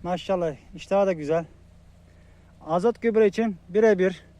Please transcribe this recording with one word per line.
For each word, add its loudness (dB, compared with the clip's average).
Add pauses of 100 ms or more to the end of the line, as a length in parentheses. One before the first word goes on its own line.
Maşallah, -4 (200)
iştahı 0
da 0
güzel. -4 (1200)
Azot 0
gübre 4
için -2 (120)
birebir. 2 (160)